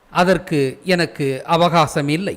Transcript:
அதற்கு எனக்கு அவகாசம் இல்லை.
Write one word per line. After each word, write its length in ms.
அதற்கு 460
எனக்கு 440
அவகாசம் 600
இல்லை. 200